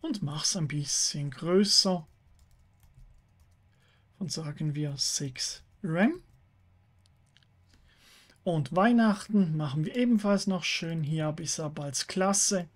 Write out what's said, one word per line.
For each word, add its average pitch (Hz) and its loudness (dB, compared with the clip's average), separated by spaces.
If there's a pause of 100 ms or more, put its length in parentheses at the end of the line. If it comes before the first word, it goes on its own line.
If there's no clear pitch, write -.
und 277 -4
mach's 147 -4
ein 160 -2
bisschen 143 -4
größer. 180 2 (2000)
Und 170 -6
sagen 151 -4
wir 147 -4
sechs - -4 (200)
ram. 208 2 (2250)
Und 160 -2
Weihnachten 208 4
machen 151 -2
wir - -6
ebenfalls 208 2
noch 185 0
schön. 165 -4
Hier 156 -2
habe 156 -4
ich 143 -6
es - -4
aber 151 -6
als 143 -6
Klasse. 190 0